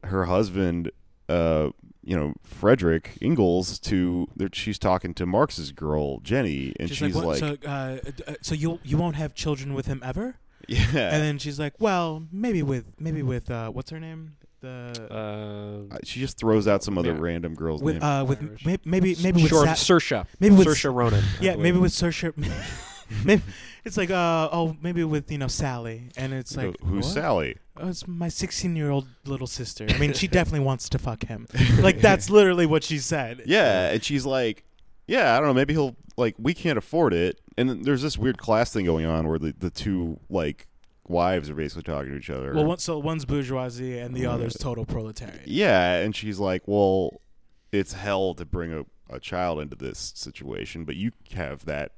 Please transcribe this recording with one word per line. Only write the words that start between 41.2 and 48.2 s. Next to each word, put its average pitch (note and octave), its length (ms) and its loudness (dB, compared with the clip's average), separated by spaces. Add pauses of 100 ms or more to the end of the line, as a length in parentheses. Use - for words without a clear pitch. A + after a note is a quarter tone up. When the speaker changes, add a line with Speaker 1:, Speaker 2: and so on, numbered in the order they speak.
Speaker 1:
are D2+ 60 -10
basically D2+ 300 -8
talking C#2+ 260 -6
to C#2 80 -10
each - 100 -14
other. C2+ 260 -6
Speaker 2:
Well, D3 100 2
one, F3 140 0
so D#3+ 200 -6
one's D3+ 260 -6
bourgeoisie B2+ 760 -6
and B2 180 -10
the B2 100 -2
Speaker 1:
Right. A#2+ 80 -2
Speaker 2:
other's A#2 200 -4
total A#2 300 -6
proletariat. A2 600 -10
Speaker 1:
Yeah, F#2 520 4
and G#2 180 0
she's G#2 240 -8
like, F#2 260 -2
"Well, F#2+ 540 2 (500)
it's G2 220 -2
hell F#2+ 420 -2